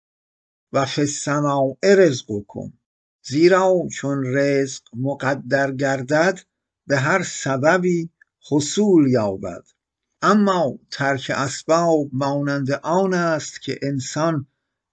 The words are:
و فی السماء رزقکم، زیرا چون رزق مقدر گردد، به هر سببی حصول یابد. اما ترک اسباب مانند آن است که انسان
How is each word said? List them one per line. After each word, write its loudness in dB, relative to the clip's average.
و 0
فی -4
السماء -2
رزقکم، 2
زیرا 4
چون -4
رزق 0
مقدر -2
گردد، 0
به 0
هر 0
سببی 0
حصول 4
یابد. -2
اما 2
ترک -2
اسباب 0
مانند -2
آن 0
است -2
که -8
انسان -4